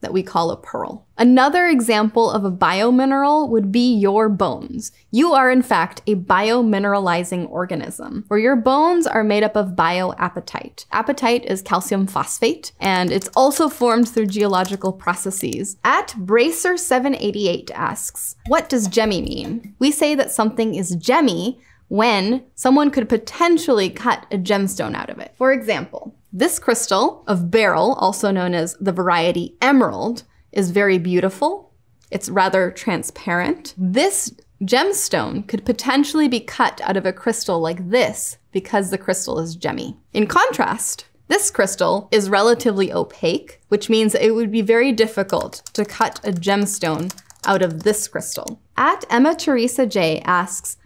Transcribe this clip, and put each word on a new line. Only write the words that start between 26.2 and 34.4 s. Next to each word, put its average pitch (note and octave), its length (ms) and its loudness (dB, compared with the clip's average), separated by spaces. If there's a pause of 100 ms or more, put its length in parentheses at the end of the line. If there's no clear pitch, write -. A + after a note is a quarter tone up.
this B3 260 0
crystal A#3 680 0
of F3 240 0
beryl, G#3 480 4
also G3+ 320 0
known F3+ 240 0
as E3+ 240 -2
the G3 140 -2
variety F3 680 0
emerald, A#3 640 2 (300)
is F#3+ 180 0
very G3 280 2
beautiful. F#3+ 760 -2 (380)
It's - 180 -8
rather F#3 420 2
transparent. - 1080 -4
This G#3 560 0 (300)